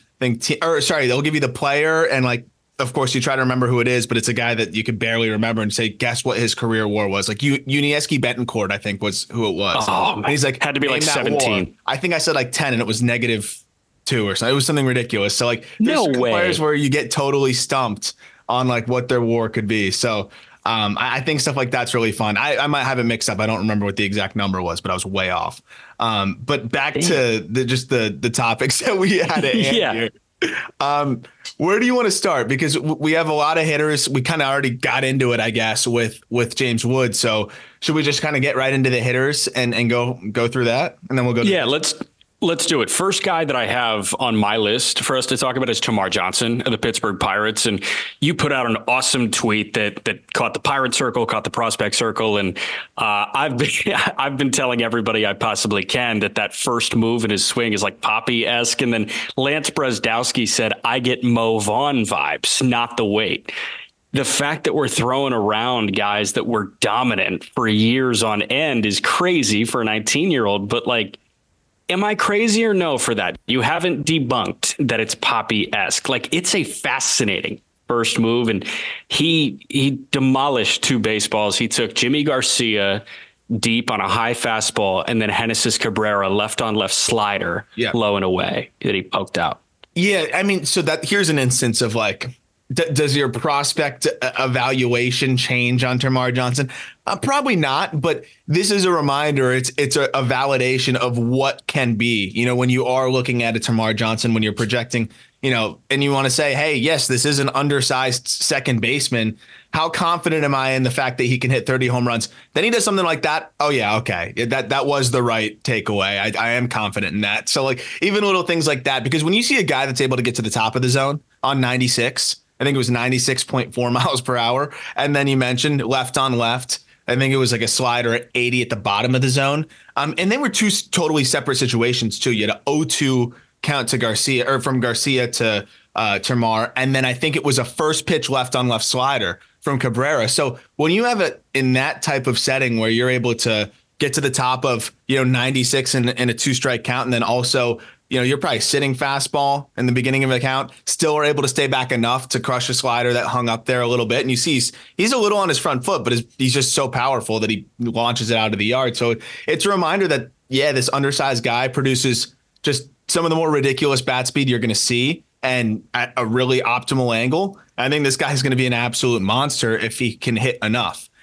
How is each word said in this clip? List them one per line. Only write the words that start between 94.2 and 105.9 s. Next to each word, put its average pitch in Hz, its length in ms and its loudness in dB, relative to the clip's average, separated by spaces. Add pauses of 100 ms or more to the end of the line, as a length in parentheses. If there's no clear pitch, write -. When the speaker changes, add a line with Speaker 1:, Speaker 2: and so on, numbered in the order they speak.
Speaker 1:
evaluation 127 1000 2
change 123 480 0
on 127 140 0
Termarr 127 360 0
Johnson? 127 360 0 (360)
Uh, 202 100 0
probably 269 400 0
not, 151 440 0
but 156 240 0 (220)
this 185 240 2
is 202 160 2
a 180 60 4
reminder. 143 600 2
It's, 127 240 0
it's 139 200 2
a, 139 80 4 (100)
a 135 80 2
validation 127 720 2
of 123 240 0
what 131 480 0
can 120 300 0
be, 107 320 2
you 120 180 0
know, 123 100 2
when 127 140 4
you 123 160 2
are 131 240 2
looking 123 320 2
at 113 140 0
a 110 40 -4
Termarr 110 340 0
Johnson, 113 380 0
when 110 100 2
you're 107 120 0
projecting, 117 560 -2 (320)
you 135 80 0
know, 113 300 -2 (100)